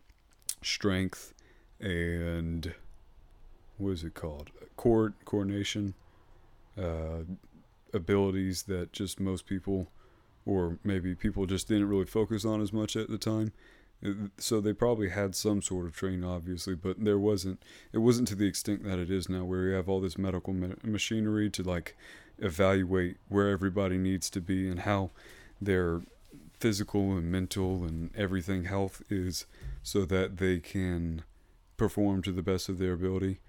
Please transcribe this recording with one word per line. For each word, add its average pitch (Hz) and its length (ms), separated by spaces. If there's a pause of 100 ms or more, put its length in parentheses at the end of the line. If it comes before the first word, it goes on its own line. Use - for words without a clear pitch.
(640)
strength - 720 (480)
and, 85 920 (1040)
what 98 140
is 82 140
it 82 80
called? 73 380 (260)
Coord-, 110 380 (100)
coordination, 101 680 (880)
uh, 82 420 (720)
abilities 95 680
that 90 300
just - 260
most 95 260
people, 95 460 (540)
or 90 360
maybe 92 320
people 98 320
just 92 220
didn't 101 220
really 98 160
focus 107 400
on 107 160
as 101 100
much 107 240
at 110 140
the 113 80
time. 110 340 (540)
Uh, 101 320
so 110 240
they 104 120
probably 110 360
had 98 240
some 104 260
sort 90 280
of 80 80
training, 92 280
obviously, 90 520
but 92 280
there 104 140
wasn't, 98 460 (280)
it 110 60
wasn't 117 300
to 101 80
the 101 100
extent 101 380
that 95 160
it 87 100
is 92 180
now, 92 160
where 92 240
you 95 60
have 92 160
all 95 100
this 95 200
medical 95 340
ma-, 92 300
machinery 107 640
to, 98 140
like, 90 340 (400)
evaluate 95 800 (100)
where 101 220
everybody 95 480
needs 95 320
to 101 100
be 92 300
and 87 120
how 98 280 (500)
their 90 440 (560)
physical 101 580
and 85 140
mental 92 520
and 82 320
everything 95 500
health 98 440
is 92 380 (340)
so 98 240
that 95 320
they 92 220
can 85 640 (520)
perform 101 460
to 95 100
the 90 120
best 92 260
of 92 80
their 92 160
ability. 92 560